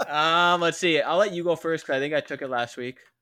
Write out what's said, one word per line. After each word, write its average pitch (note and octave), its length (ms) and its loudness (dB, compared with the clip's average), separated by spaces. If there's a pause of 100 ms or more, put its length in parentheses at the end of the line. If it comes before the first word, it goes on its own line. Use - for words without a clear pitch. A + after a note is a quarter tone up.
Um, E3+ 520 2
let's E3+ 180 0
see. D#3+ 240 2
I'll D#3 160 0
let G#3 140 2
you F3 100 -4
go E3+ 140 0
first E3 280 -4
'cause C#3 120 0
I - 20 0
think D3 160 -2
I D3 60 0
took C#3 200 -8
it C#3 80 -8
last A#2+ 280 -4
week. B2+ 240 -10 (220)